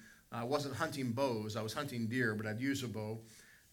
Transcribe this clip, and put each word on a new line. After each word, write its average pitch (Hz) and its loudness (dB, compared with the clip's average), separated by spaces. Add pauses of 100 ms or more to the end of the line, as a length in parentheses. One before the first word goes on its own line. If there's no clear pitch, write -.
(320)
I 117 -2
wasn't 135 2
hunting 147 0
bows. 113 2
I 113 0
was 110 -2
hunting 127 -2
deer, 113 4
but 104 -2
I'd 107 -2
use 135 0
a 127 -4
bow. 107 -4 (540)